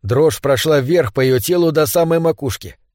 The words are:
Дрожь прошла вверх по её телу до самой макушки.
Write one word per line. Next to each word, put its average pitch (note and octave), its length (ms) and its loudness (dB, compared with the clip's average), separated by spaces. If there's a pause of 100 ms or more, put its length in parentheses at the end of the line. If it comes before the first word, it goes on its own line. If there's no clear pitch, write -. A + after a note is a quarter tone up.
Дрожь C3+ 380 0
прошла C#3 400 0
вверх D3 320 0
по - 80 -2
её C3 180 2
телу E3+ 340 0
до D3+ 140 0
самой E3 340 0
макушки. D#3 560 -4 (180)